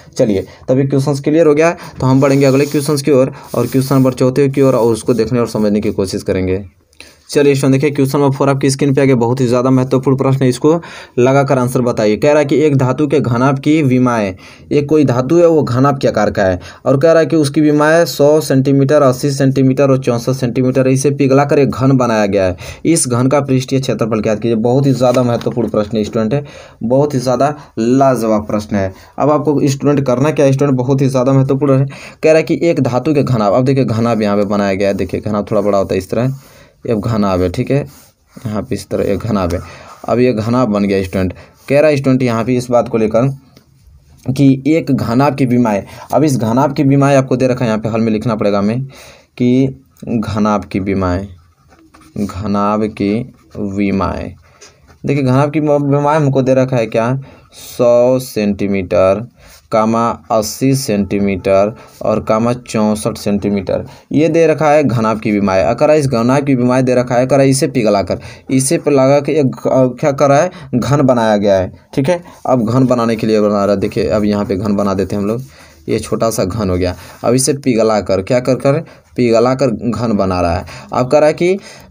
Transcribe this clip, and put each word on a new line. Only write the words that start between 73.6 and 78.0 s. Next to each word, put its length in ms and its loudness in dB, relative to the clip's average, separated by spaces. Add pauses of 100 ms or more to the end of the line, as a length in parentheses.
रहा 80 2
है, 60 -2
देखिए 300 -2
अब 160 0
यहाँ 200 -2
पे 100 -4
घन 200 -2
बना 180 -2
देते 220 -4
हैं 60 -4
हम 60 -4
लोग, 140 -4 (480)
ये 100 -2
छोटा 300 -4
सा 160 -2
घन 240 -4
हो 80 -2
गया। 180 -2 (280)
अब 100 0
इसे 220 0
पिघला 460 0